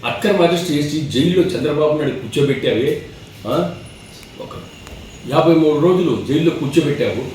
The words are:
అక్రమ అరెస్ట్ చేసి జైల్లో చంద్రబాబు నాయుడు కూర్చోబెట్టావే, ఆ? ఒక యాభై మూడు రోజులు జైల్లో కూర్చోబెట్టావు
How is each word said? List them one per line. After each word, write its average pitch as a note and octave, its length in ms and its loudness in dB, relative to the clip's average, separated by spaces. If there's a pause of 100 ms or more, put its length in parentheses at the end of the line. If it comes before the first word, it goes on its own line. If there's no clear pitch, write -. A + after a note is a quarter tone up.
అక్రమ F3 380 0
అరెస్ట్ E3+ 280 2
చేసి D3 300 -2
జైల్లో D#3+ 420 0
చంద్రబాబు D3+ 560 0
నాయుడు C3+ 180 -2
కూర్చోబెట్టావే, C3 840 -2 (440)
ఆ? E3+ 280 -2 (680)
ఒక - 80 -14 (800)
యాభై D#3+ 240 6
మూడు D3+ 240 4
రోజులు E3 500 2
జైల్లో D#3+ 220 2
కూర్చోబెట్టావు C3 720 0 (120)